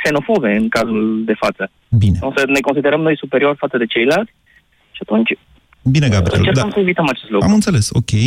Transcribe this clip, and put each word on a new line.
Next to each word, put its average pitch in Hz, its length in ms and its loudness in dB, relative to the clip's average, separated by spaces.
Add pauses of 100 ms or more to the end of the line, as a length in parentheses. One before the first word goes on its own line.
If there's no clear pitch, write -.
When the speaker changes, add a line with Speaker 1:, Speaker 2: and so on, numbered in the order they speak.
Speaker 1:
xenofobe 143 540 0
în 110 120 0
cazul 110 580 -2
de 110 120 0
față. 101 320 -4 (180)
Speaker 2:
Bine. 101 320 2
Speaker 1:
O 135 160 -4
să 139 100 2
ne 139 140 2
considerăm 143 400 0
noi 160 160 0
superiori 143 400 0
față 139 220 -4
de 117 80 -2
ceilalți 143 460 0 (600)
și - 100 -16
atunci 226 280 0 (520)
Speaker 2:
Bine, 139 260 2
Gabriel, 92 300 0
Speaker 1:
încercăm 117 300 2
Speaker 2:
da. - 60 -8
Speaker 1:
să 208 60 0
evităm 175 280 0
acest - 220 -6
lucru. 196 180 2
Speaker 2:
Am 208 60 6
înțeles, 196 380 2
ok, - 180 -2 (160)